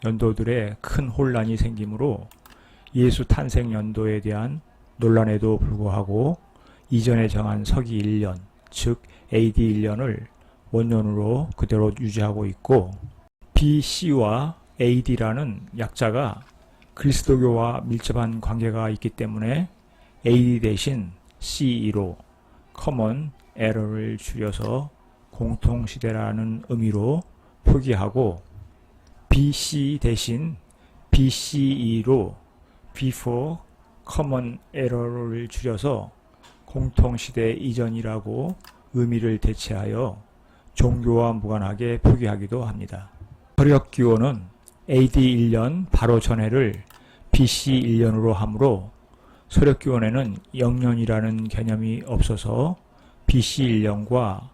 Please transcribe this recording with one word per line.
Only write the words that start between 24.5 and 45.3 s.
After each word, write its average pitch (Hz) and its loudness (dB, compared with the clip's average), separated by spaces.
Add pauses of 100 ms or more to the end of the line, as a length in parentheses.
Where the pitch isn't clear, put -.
공통시대라는 110 -2
의미로 113 0 (440)
표기하고 113 2 (840)
비씨 143 2
대신 120 -2 (560)
비씨이로 123 2 (580)
Before 131 -4 (520)
Common 131 -4 (140)
Error를 120 -4
줄여서 113 -4 (540)
공통시대 123 0
이전이라고 113 -6 (380)
의미를 117 0
대체하여 107 -4 (520)
종교와 117 2
무관하게 107 -4
표기하기도 113 0
합니다. 98 -10 (480)
서력기원은 127 4 (440)
에이디 131 6